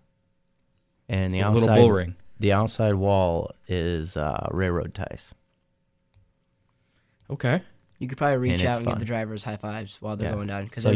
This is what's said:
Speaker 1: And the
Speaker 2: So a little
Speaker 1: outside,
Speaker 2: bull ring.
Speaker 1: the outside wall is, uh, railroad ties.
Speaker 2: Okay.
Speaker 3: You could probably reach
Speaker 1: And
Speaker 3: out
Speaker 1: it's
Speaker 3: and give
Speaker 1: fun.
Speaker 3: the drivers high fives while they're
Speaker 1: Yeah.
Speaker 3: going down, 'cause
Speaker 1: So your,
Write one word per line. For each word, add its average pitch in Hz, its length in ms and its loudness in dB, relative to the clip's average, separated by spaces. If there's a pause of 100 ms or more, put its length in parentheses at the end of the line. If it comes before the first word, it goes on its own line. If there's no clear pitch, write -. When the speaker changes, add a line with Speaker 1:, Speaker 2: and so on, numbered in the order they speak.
(1080)
Speaker 1:
And 95 260 0
the 92 60 0
Speaker 2:
So 101 80 2
a - 20 2
little 113 200 6
Speaker 1:
outside, 110 100 8
Speaker 2:
bull 117 120 10
ring. 90 220 -2 (240)
Speaker 1:
the 101 140 2
outside 107 420 2
wall 95 560 2 (160)
is, 85 500 -2
uh, 73 340 -4
railroad 87 440 -2
ties. - 400 -12 (2000)
Speaker 2:
Okay. 139 320 -2 (360)
Speaker 3:
You 131 100 -8
could 131 100 -10
probably 143 200 2
reach 123 220 0
Speaker 1:
And - 20 2
Speaker 3:
out 127 60 2
Speaker 1:
it's 120 100 2
Speaker 3:
and 117 80 -4
give - 80 0
Speaker 1:
fun. - 60 -4
Speaker 3:
the 113 40 -4
drivers 110 380 -6
high 107 140 -8
fives 107 440 -12
while 107 160 -6
they're 107 120 -4
Speaker 1:
Yeah. 107 60 -4
Speaker 3:
going 101 120 -6
down, 101 220 -8
'cause 117 140 -10
Speaker 1:
So 110 80 4
your, 104 60 6